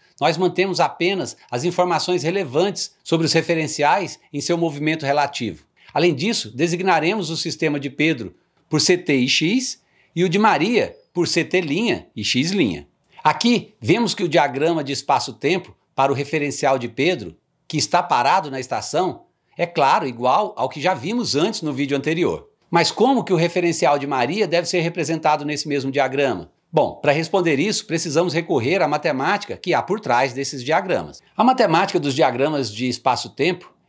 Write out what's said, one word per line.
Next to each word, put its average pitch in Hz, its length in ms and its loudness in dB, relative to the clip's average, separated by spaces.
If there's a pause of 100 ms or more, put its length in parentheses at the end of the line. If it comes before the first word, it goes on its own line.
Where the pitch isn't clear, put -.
(200)
Nós 151 160 2
mantemos 180 440 0
apenas 170 560 0 (120)
as 127 140 -4
informações 170 640 0
relevantes 175 800 -2
sobre 165 200 0
os 156 80 0
referenciais 156 840 0 (140)
em 143 80 -6
seu 170 180 0
movimento 156 480 -2
relativo. 139 580 -2 (300)
Além 165 180 4
disso, 147 380 -4
designaremos 170 800 0
o 165 60 -6
sistema 151 420 -4
de 139 100 -8
Pedro 135 460 -2 (340)
por 151 120 2
C 180 180 4
T 151 180 0
e 127 120 2
X 214 520 0 (320)
e 170 120 0
o 190 40 2
de 185 120 2
Maria 185 560 2 (180)
por 170 140 0
C 165 160 0
T' 180 180 0 (540)
e 107 80 -6
X'. 147 280 0 (680)
Aqui, 151 580 0
vemos 190 320 2
que 202 120 -4
o 170 40 0
diagrama 147 540 2
de 139 100 -6
espaço-tempo 139 800 -2 (220)
para 135 160 2
o 127 60 0
referencial 139 640 0
de 120 80 -8
Pedro, 131 480 -2 (320)
que 156 100 -4
está 175 240 2
parado 151 480 2
na 131 80 -8
estação, 131 640 -4 (340)
é 165 100 -2
claro, 170 380 2
igual 127 520 0
ao 131 120 -2
que 147 120 -10
já 180 140 0
vimos 175 420 -4
antes 202 260 0
no 151 100 -4
vídeo 139 240 -2
anterior. 139 520 -2 (220)
Mas 170 200 4
como 240 340 2
que - 80 0
o 175 40 4
referencial 165 600 2
de 139 80 -4
Maria 143 400 0
deve 165 220 0
ser 180 120 0
representado 160 640 0
nesse 147 240 -6
mesmo 139 240 -2
diagrama? 131 640 -2 (180)
Bom, 147 260 2
para 147 160 2
responder 165 460 2
isso, 196 280 -2
precisamos 160 480 -2
recorrer 160 480 0
à 156 40 2
matemática 151 720 -2
que - 160 -4
há 131 80 2
por 196 200 -4
trás 123 340 0
desses 131 280 -6
diagramas. 139 600 -2 (120)
A - 80 0
matemática 196 560 2
dos 143 160 -2
diagramas 135 560 0
de 110 160 -6
espaço-tempo 131 840 -2 (160)